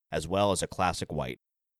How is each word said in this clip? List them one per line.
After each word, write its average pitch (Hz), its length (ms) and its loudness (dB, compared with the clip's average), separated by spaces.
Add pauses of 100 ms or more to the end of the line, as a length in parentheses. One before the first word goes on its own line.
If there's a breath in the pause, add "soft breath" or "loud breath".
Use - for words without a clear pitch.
(120)
as 78 160 -2
well 98 240 4
as 87 100 2
a 80 40 -2
classic - 440 -2
white. 67 280 -6 (420)